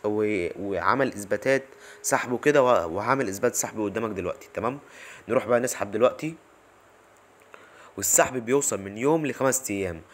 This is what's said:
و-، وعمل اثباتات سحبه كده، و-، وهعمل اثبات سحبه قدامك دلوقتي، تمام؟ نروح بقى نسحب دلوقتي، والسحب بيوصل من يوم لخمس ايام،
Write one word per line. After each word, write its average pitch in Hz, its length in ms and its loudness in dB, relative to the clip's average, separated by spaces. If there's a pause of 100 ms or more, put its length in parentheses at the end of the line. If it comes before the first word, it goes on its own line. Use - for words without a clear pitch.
و-، 104 440 0 (100)
وعمل 98 480 2
اثباتات 104 560 0 (380)
سحبه 123 360 0
كده، 143 260 6
و-، 98 320 4
وهعمل 117 340 0
اثبات 104 260 0
سحبه - 280 -4
قدامك 110 260 -2
دلوقتي، 92 440 -6
تمام؟ 120 260 -4 (500)
نروح - 160 2
بقى 120 140 2
نسحب 123 320 -4
دلوقتي، 151 440 2 (1600)
والسحب 127 480 2
بيوصل 123 360 0
من 98 160 -10
يوم 151 280 2
لخمس 127 460 -2
ايام، 92 300 -4 (120)